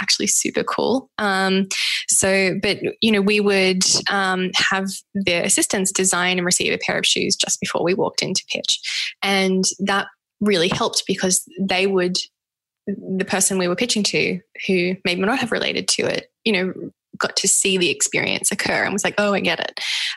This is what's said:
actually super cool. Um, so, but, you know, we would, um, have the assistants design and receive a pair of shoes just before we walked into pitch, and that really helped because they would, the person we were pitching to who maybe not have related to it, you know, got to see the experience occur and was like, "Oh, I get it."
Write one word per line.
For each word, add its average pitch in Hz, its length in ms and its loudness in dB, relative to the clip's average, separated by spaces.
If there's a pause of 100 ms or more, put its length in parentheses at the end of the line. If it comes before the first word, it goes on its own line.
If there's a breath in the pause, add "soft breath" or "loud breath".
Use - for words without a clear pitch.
actually - 260 0
super - 360 0
cool. 254 540 0
Um, 190 500 2 (420 loud breath)
so, 190 520 2
but, 202 180 0 (220)
you 220 100 4
know, 202 100 4
we 208 180 4
would, 190 440 4 (260)
um, 185 460 0
have 196 340 0 (240)
the 185 320 0
assistants 196 480 0
design 180 440 2
and 175 80 0
receive 180 280 2
a - 40 -2
pair - 220 -2
of 170 60 -2
shoes - 320 2
just - 240 -2
before - 220 -2
we 175 100 2
walked - 280 -2
into 156 300 -4
pitch, - 280 -2 (440 loud breath)
and 190 400 2 (160)
that 196 280 0 (340)
really 190 260 2
helped - 400 -2
because 190 360 0 (160)
they 190 280 0
would, 185 300 2 (680)
the 190 380 -4
person 190 320 0
we 180 100 0
were 180 80 0
pitching 220 280 0
to 175 360 0 (280)
who 185 280 2 (100)
maybe 180 160 0
not 233 180 0
have 240 120 -2
related - 360 -2
to - 140 0
it, - 260 -2 (160)
you 226 80 0
know, 185 220 0 (460)
got - 160 -4
to - 120 0
see 190 300 2
the 175 120 2
experience - 640 0
occur - 320 0
and 185 100 -2
was 202 100 -2
like, 180 140 -2
"Oh, 208 160 2
I 190 60 2
get 175 200 0
it." - 200 -6 (380 loud breath)